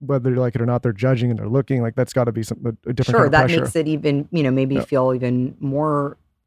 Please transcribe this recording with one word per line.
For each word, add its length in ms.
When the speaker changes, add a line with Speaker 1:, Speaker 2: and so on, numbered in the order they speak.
Speaker 1:
whether 300
you 60
like 180
it 60
or 60
not, 160
they're 100
judging 380
and 80
they're 100
looking. 320
Like, 140
that's 180
gotta 180
be 120
some, 220
a, 260
a 20
different 140
Speaker 2:
Sure, 140
Speaker 1:
kind 60
of 60
Speaker 2:
that 140
Speaker 1:
pressure. 160
Speaker 2:
makes 140
it 120
even, 420
you 120
know, 80
maybe 260
Speaker 1:
Yeah. 80
Speaker 2:
feel 300
even 460
more, 580